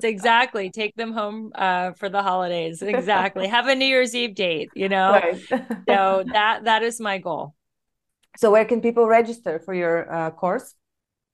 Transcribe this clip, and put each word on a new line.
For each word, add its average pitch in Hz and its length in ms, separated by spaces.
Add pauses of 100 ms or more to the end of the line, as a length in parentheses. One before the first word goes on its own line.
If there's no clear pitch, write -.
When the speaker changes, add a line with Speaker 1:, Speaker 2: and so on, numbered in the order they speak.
Speaker 1:
exactly. 226 640
Take 214 240
them 226 180
home, 220 420
uh, 180 380
for 196 160
the 196 140
holidays. 175 580
Exactly. 190 680
Speaker 2:
<laughs> 220 100
Speaker 1:
Have 240 100
a 269 80
New 262 120
Year's 254 280
Eve 240 220
date, 175 380
you 190 140
know? 190 240
Speaker 2:
Right. 185 380
<laughs> 233 380
Speaker 1:
So 190 440
that, 214 320
that 220 200
is 233 160
my 202 180
goal. 151 360 (840)
Speaker 2:
So 220 160
where 220 120
can 226 160
people 233 260
register 226 520
for 185 160
your, 170 360
uh, 160 200
course? 185 440 (580)